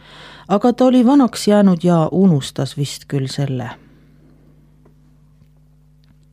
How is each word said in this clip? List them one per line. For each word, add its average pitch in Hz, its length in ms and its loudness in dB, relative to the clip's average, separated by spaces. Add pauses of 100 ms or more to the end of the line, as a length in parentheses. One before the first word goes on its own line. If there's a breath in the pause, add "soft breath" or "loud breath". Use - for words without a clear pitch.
(480 loud breath)
aga 202 260 0
ta 254 120 0
oli 254 200 2
vanaks 262 420 2
jäänud 202 360 2
ja 170 280 2
unustas 147 680 -2
vist - 300 -8
küll 135 200 -6
selle. 131 420 -8 (2750 soft breath)